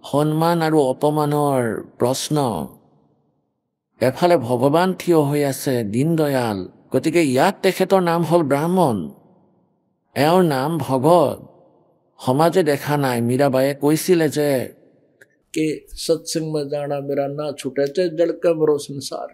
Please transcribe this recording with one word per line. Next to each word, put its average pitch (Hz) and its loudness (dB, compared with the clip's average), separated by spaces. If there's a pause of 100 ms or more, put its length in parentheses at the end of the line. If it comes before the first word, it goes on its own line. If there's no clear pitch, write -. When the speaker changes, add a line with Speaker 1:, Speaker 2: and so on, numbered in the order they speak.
(120)
Speaker 1:
সন্মান 160 0
আৰু 156 2
অপমানৰ 143 0 (140)
প্ৰশ্ন। 120 -2 (1300)
এফালে 170 2
ভগৱান 143 0
থিয় 170 2
হৈ 147 0
আছে, 131 -2
দীনদয়াল। 123 -2 (240)
গতিকে 165 0
ইয়াত 147 2
তেখেতৰ 190 2
নাম 170 0
হ'ল 165 2
ব্ৰাহ্মণ, 139 0 (1040)
এওঁৰ 165 4
নাম 151 0
ভগত। 135 2 (840)
সমাজে 160 2
দেখা 147 0
নাই। 127 0
মীৰাবায়ে 131 0
কৈছিলে 156 2
যে, 135 -2 (800)
Speaker 2:
"কে 156 -4 (300)
সৎসংগ 160 -4
মে 143 -4
জানা 143 -6
মেৰা 139 -4
না 147 -8
ছুটে, 139 -2
চাহে 180 -2
জল 165 0
কে 170 0
ভৰো 151 2
সংসাৰ।" - -10